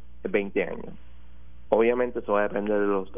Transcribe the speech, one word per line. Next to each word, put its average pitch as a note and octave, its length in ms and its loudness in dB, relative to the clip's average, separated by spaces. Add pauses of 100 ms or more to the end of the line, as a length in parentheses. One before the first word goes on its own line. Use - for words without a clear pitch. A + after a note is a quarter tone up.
(240)
es F#2+ 80 -4
veinte G2 320 2
años. - 300 -6 (760)
Obviamente A#2+ 500 4
eso G#2+ 140 0
va G#2 60 6
a G#2 80 4
depender G#2 320 0
de G2+ 80 2
los, G2 300 0